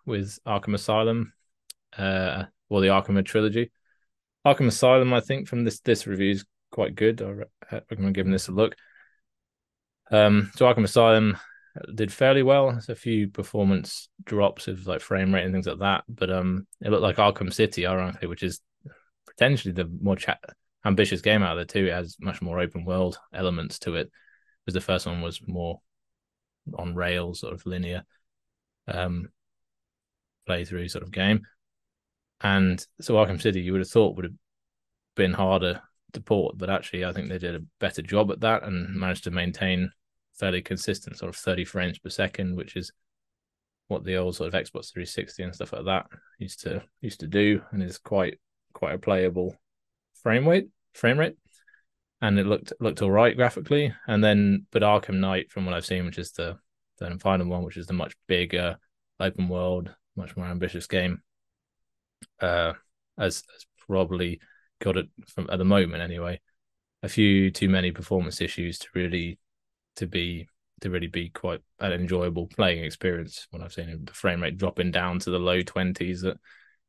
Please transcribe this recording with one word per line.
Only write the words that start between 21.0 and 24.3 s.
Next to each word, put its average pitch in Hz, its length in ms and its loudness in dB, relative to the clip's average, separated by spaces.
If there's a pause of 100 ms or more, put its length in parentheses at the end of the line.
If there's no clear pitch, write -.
game 107 220 4
out 85 160 0
of - 0 -
the 87 120 -8
two. 98 180 2
It 85 40 0
has 87 280 -6
much 95 200 -8
more 87 180 -4
open 85 280 -4
world 90 320 -2 (160)
elements 87 460 -4
to 82 160 -6
it, 76 140 -4 (540)